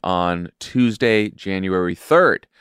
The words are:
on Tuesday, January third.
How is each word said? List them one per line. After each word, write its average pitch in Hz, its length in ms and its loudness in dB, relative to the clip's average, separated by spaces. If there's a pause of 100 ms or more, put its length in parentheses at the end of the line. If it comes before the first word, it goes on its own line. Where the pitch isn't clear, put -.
on 87 460 -2 (100)
Tuesday, 113 720 0
January 95 680 -4
third. 156 500 2 (160)